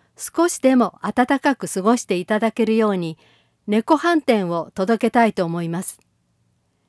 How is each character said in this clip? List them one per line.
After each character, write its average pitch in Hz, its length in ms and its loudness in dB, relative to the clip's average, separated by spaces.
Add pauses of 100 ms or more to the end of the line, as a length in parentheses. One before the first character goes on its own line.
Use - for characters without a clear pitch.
(180)
少 - 300 -2
し - 120 -4
で 262 160 4
も 220 260 0
暖 247 380 0
か 285 160 0
く 175 160 -10
過 190 100 -6
ご 233 160 2
し - 80 -6
て 180 120 -2
い 180 80 -4
た 214 140 0
だ 220 120 0
け 226 140 -2
る 220 100 0
よ 220 140 2
う 196 60 0
に、 165 220 -6 (500)
猫 226 300 2
飯 339 240 0
店 202 280 0
を 170 240 -4
届 214 340 0
け - 40 0
た 233 140 4
い 208 80 0
と 185 120 -2
思 170 160 -4
い 165 80 -6
ま 175 140 -6
す。 - 160 -16 (880)